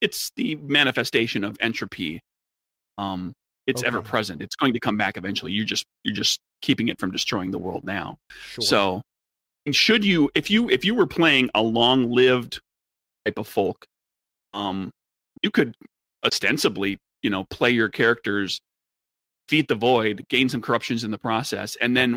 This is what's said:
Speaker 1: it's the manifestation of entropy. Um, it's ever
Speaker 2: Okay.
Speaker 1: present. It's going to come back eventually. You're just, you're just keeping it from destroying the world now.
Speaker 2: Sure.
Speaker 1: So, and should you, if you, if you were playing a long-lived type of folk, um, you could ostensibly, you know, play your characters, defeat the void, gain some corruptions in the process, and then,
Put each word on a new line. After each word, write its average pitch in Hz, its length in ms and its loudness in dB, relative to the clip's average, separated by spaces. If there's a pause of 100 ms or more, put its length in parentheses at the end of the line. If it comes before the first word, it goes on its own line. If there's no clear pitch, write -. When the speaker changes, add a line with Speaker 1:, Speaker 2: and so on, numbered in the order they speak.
Speaker 1:
it's - 340 -4
the 156 200 -4
manifestation 127 880 0
of 104 160 -8
entropy. 98 600 -6 (800)
Um, 92 340 -6 (340)
it's 127 160 -2
ever 120 160 -2
Speaker 2:
Okay. 110 120 -8
Speaker 1:
present. 95 320 -2
It's - 140 -12
going 135 180 2
to 117 60 -2
come 104 180 -2
back 101 180 -2
eventually. 95 360 -6
You're 104 120 -2
just, - 220 -6 (180)
you're - 100 -2
just - 260 -2 (200)
keeping 117 280 0
it - 120 -4
from 95 100 -2
destroying 95 420 -4
the - 60 -4
world 92 260 -8
now. 95 340 -8 (320)
Speaker 2:
Sure. - 120 -8
Speaker 1:
So, 101 400 2 (600)
and 143 100 -2
should 220 300 4
you, 170 300 4
if 156 160 0
you, 226 180 2
if 127 160 2
you 208 100 2
were 214 120 4
playing 139 480 4
a 107 80 4
long-lived 120 1000 4 (640)
type 104 140 -4
of 107 100 -6
folk, 95 380 -2 (680)
um, 98 380 -4 (520)
you 214 80 0
could 123 240 0 (500)
ostensibly, 98 720 0 (240)
you 110 80 0
know, 98 200 -2
play 123 200 2
your 113 180 2
characters, 104 720 0 (880)
defeat 151 200 2
the 135 60 2
void, 110 540 2
gain 127 200 2
some 120 120 -4
corruptions 117 440 -2
in 107 60 -6
the 107 80 -6
process, 113 640 -4
and 120 160 2
then, 123 200 2